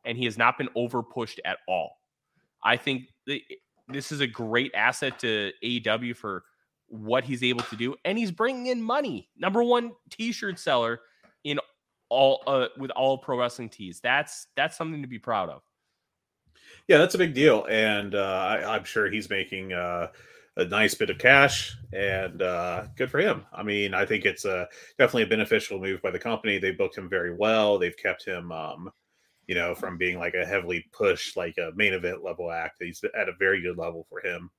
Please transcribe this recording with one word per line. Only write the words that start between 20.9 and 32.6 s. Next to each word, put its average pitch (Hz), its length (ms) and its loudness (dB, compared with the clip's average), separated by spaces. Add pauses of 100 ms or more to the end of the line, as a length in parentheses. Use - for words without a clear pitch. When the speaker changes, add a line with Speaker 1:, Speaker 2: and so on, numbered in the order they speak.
Speaker 2:
bit - 160 -2
of - 80 -4
cash, 139 580 6 (160)
and, 95 480 -2
uh, 90 460 -2 (100)
good 131 140 -2
for 139 80 0
him. 185 340 0
I - 120 -10
mean, 104 280 0
I 95 140 2
think 104 180 -2
it's 98 200 0
a, 90 240 -2 (280)
definitely 120 280 4
a - 20 2
beneficial 107 540 2
move 95 200 -4
by 95 120 -2
the 90 80 -6
company. 110 380 -2
They 95 120 0
booked 92 260 -2
him 95 140 -10
very 87 240 -2
well. 104 440 4
They've 90 180 0
kept - 280 -4
him, 87 280 -8
um, 80 380 -10 (580)
you 92 80 -2
know, 87 180 0
from 90 240 -8
being, 90 220 0
like, 87 140 -4
a 90 120 0
heavily 87 460 -2
pushed, - 440 0
like, 87 220 -4
a 82 160 -4
main 101 180 2
event 90 300 -4
level 87 300 -6
act. 82 280 -6